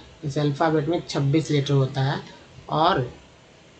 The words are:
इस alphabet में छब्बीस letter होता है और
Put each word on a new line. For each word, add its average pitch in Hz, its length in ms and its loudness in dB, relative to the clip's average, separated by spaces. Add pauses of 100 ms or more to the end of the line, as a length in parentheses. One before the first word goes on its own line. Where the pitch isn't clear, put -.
(240)
इस 147 140 -4
alphabet 151 500 0
में 170 200 -2
छब्बीस 143 420 0
letter 143 220 0
होता 135 300 2
है 151 180 -2 (480)
और 151 440 2 (680)